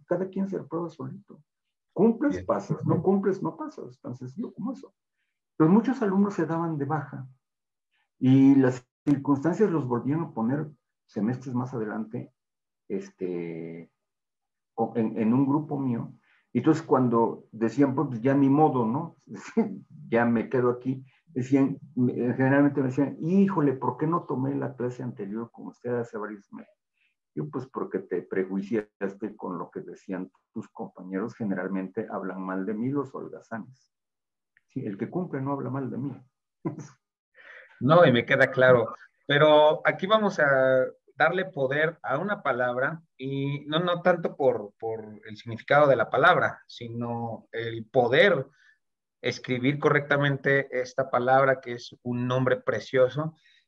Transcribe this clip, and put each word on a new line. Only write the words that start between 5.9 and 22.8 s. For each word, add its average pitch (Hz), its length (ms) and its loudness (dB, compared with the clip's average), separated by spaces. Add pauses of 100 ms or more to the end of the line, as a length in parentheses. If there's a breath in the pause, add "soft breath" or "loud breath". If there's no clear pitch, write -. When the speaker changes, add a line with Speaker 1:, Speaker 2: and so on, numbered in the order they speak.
Speaker 1:
alumnos 202 320 2
se 165 120 -2
daban 165 320 -4
de 139 60 -4
baja 139 420 -6 (960)
y 135 360 8
las 131 300 4 (200)
circunstancias 151 680 2
los 143 160 -2
volvieron 127 380 -2
a - 80 -12
poner 135 340 -2 (380)
semestres 123 500 -4
más 131 180 -4
adelante, 110 600 -8 (560)
este, 85 1000 -8 (840)
co-, 113 240 -4
en, 110 200 -2
en 113 160 2
un 135 140 2
grupo 147 320 -2
mío. 123 320 -4 (400)
Y 123 60 -2
entonces 151 260 2
cuando 117 680 2
decían, 117 420 0
"Pues 131 240 -4
ya 135 140 2
ni 139 160 4
modo, 135 360 4
¿no?". 147 300 -4 (120)
<laughs> - 600 -4 (220)
"Ya 117 160 2
me 117 240 0
quedo 123 220 2
aquí". 131 340 -6 (220 loud breath)
Decían, 135 520 0 (160)
me, 123 180 2
generalmente 139 680 2